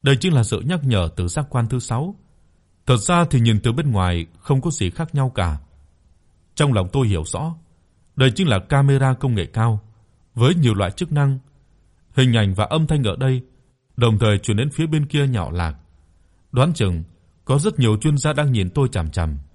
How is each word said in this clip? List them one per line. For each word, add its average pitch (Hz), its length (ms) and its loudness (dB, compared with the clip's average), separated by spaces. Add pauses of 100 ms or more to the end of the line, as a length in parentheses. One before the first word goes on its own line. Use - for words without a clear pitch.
Đây 135 140 4
chính 180 180 0
là 123 80 4
sự 104 180 -2
nhắc 151 240 -4
nhở 101 320 2
từ 90 120 -2
giác 143 220 -6
quan 113 180 -2
thứ 127 100 -4
sáu. 139 360 -6 (720)
Thật 127 100 4
ra 170 280 2
thì 143 160 0
nhìn 113 220 4
từ 113 100 0
bên 147 180 -2
ngoài 90 360 0 (120)
không 135 220 -2
có 175 100 -4
gì - 200 -4
khác 160 240 -8
nhau 135 200 -2
cả. 78 240 -2 (960)
Trong 147 180 2
lòng 92 200 0
tôi 131 160 2
hiểu 85 160 0
rõ, 160 300 -6 (600)
đây 131 140 4
chính 170 180 0
là 101 100 2
camera 139 560 2
công 127 200 -2
nghệ 92 120 -2
cao, 113 340 -2 (540)
với 127 200 2
nhiều 131 200 2
loại 98 160 0
chức - 220 -8
năng. 139 260 0 (760)
Hình 127 200 4
ảnh 101 180 2
và 104 100 0
âm 160 220 -2
thanh 147 160 0
ở 104 140 -2
đây 127 260 0 (540)
đồng 113 220 2
thời 104 200 4
truyền 107 180 -2
đến 135 140 -2
phía 160 160 -2
bên 151 200 0
kia 143 200 -2
Nhạo 104 240 -2
Lạc. 85 260 -4 (760)
Đoán 139 220 2
chừng 90 280 0 (420)
có 139 140 2
rất 175 200 0
nhiều 113 180 4
chuyên 147 220 0
gia 151 140 -2
đang 143 200 0
nhìn 95 180 0
tôi 139 180 0
chằm 80 220 -4
chằm. 78 280 -4 (160)